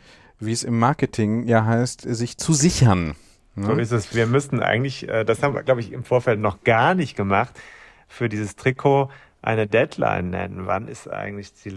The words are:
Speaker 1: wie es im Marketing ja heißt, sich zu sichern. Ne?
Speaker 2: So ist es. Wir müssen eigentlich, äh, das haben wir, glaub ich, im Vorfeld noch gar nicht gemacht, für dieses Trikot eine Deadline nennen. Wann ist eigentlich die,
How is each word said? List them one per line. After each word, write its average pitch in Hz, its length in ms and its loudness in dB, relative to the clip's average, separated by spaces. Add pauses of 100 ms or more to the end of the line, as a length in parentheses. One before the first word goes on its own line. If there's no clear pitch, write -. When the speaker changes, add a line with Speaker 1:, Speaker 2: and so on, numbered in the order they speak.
(380)
Speaker 1:
wie 110 140 -4
es 117 100 -4
im 117 160 -2
Marketing 117 680 0
ja 113 160 4
heißt, 117 380 0
sich 120 340 -6
zu - 160 0
sichern. 98 640 4 (420)
Ne? 101 100 -4
Speaker 2:
So 110 60 0
ist 113 180 -2
es. 113 240 -2
Wir 113 140 2
müssen 123 340 0
eigentlich, 120 460 -2
äh, 113 160 -2
das 113 180 0
haben 143 120 0
wir, - 100 -6
glaub 127 140 2
ich, 110 140 -8
im 123 120 -10
Vorfeld 123 340 2
noch 104 240 -2
gar 120 320 4
nicht 170 220 -2
gemacht, 101 420 0 (480)
für - 220 -4
dieses 107 260 -6
Trikot 139 560 2 (320)
eine 110 240 0
Deadline 104 640 0
nennen. 92 360 -8
Wann 95 220 -4
ist - 200 -16
eigentlich 101 460 -10
die, 98 220 -12